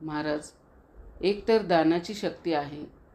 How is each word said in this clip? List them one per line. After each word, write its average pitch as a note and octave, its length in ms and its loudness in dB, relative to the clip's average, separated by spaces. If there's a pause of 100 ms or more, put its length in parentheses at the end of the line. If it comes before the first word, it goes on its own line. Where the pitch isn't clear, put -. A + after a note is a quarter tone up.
"महाराज, D3+ 380 -4 (800)
एक G3+ 280 -2
तर A3 140 6
दानाची E3+ 520 2
शक्ती E3+ 380 -4
आहे D3 340 -4 (280)